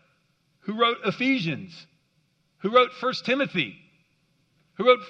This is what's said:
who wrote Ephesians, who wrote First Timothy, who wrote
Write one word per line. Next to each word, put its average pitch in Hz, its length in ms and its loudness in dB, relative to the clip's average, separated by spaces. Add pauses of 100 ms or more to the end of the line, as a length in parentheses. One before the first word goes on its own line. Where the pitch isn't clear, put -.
(600)
who 214 200 -4
wrote 233 240 2
Ephesians, 170 840 -2 (720)
who 196 120 -4
wrote 247 240 4
First - 320 -6
Timothy, 196 520 -2 (960)
who 202 120 -2
wrote 247 240 4